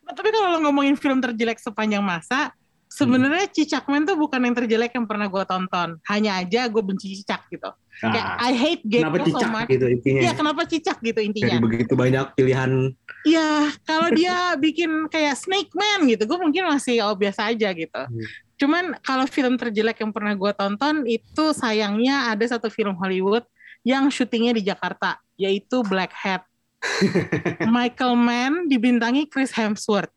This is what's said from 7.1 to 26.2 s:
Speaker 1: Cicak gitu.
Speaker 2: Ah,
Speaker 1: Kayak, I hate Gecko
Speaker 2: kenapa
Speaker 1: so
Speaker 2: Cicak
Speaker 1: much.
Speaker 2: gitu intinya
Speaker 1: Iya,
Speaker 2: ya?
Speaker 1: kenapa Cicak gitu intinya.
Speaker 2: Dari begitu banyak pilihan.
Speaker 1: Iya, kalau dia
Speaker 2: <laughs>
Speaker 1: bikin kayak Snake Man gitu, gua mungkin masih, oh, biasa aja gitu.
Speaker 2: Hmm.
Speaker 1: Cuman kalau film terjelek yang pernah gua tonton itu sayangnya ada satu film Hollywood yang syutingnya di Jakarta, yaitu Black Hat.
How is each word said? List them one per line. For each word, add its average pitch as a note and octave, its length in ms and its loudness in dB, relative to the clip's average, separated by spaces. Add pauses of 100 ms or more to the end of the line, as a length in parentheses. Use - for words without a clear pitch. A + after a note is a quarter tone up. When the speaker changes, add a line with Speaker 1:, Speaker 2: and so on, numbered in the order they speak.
Speaker 1:
Cicak G3 380 -8
gitu. E3 180 -12 (300)
Speaker 2:
Ah, G#3+ 100 -4
Speaker 1:
Kayak, - 200 -2 (120)
I B3 140 0
hate D4+ 300 0
Gecko G#3+ 200 2
Speaker 2:
kenapa D#3 140 0
Speaker 1:
so C#4+ 100 0
Speaker 2:
Cicak A3+ 240 0
Speaker 1:
much. A3+ 160 -2
Speaker 2:
gitu C3 200 2
intinya B2 340 2
Speaker 1:
Iya, F4 80 4
Speaker 2:
ya? D#4 60 0
Speaker 1:
kenapa D4+ 280 -2
Cicak E4 380 -4
gitu A3+ 180 -2
intinya. G#3 320 -2
Speaker 2:
Dari A#2 140 2
begitu A#2 280 0
banyak C3 400 2
pilihan. C3 380 2 (520)
Speaker 1:
Iya, D#4 260 4 (320)
kalau D#4+ 300 0
dia F4+ 240 2 (180)
Speaker 2:
<laughs> C#4 100 -2
Speaker 1:
bikin D#4+ 280 0 (160)
kayak D4 280 0
Snake F#4+ 380 -4
Man G4 340 0
gitu, A3 160 2
gua C4+ 160 -2
mungkin F4 260 0
masih, C4 360 0
oh, G#3 120 0
biasa G#3 360 -2
aja G#3+ 240 0
gitu. D#3+ 260 -8
Speaker 2:
Hmm. A#2 260 -8 (300)
Speaker 1:
Cuman D#4+ 280 2 (180)
kalau C4 240 0
film B3+ 300 0
terjelek A3+ 440 -2
yang G#3+ 100 -2
pernah G#3 240 -4
gua G3+ 200 -2
tonton C4 500 -2
itu A#3 480 -2
sayangnya A#3 800 0
ada A3 180 0
satu A#3 220 -4
film G#3 260 -4
Hollywood F#3+ 480 0 (380)
yang C4+ 260 2
syutingnya A#3+ 460 0
di A3 100 0
Jakarta, F3+ 540 -4 (180)
yaitu G3 480 -2
Black F#3+ 300 -2
Hat. F#3+ 320 -4 (400)